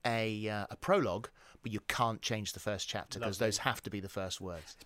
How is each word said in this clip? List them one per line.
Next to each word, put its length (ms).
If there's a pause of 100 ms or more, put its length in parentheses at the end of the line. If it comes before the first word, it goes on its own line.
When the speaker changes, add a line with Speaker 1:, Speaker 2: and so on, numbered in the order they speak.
Speaker 1:
a, 440
uh, 220
a 60
prologue, 540 (320)
but 100
you 80
can't 420
change 300
the 80
first 280
chapter 300
'cause 220
Speaker 2:
Lovely. 80
Speaker 1:
those 100
have 240
to 80
be 100
the 80
first 320
words." 360
Speaker 2:
It's 100